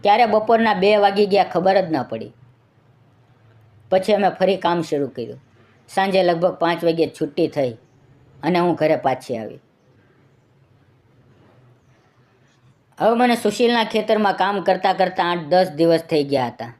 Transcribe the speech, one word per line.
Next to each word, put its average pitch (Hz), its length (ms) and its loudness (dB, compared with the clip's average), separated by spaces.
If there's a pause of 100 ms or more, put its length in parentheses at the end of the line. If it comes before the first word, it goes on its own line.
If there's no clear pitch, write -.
ક્યારે 220 220 4
બપોરના 220 480 2
બે 196 240 4
વાગી 202 280 2
ગયા 190 180 2
ખબર 185 380 0
જ 165 100 -4
ન 135 120 -2
પડી. 110 280 -12 (1600)
પછી 190 240 2
અમે 196 160 2
ફરી 185 280 0
કામ 175 240 -2
શરૂ 143 260 -4
કર્યું. 120 320 -12 (480)
સાંજે 190 360 0
લગભગ 170 300 0
પાંચ 170 300 -2
વાગ્યે 165 240 0
છુટ્ટી 156 400 -4
થઈ 127 300 -4 (640)
અને 175 160 -2
હું 175 160 0
ઘરે 156 200 0
પાછી 131 420 -4
આવી. 110 220 -12 (3500)
હવે 220 160 2
મને 240 200 2
સુશીલના 233 480 0
ખેતરમાં 214 500 0
કામ 190 300 -2
કરતાં 185 340 0
કરતાં 180 340 0
આઠ 175 80 -2
દસ 180 360 0
દિવસ 165 240 2
થઈ 160 240 -2
ગયા 135 240 -2
હતા. 117 320 -12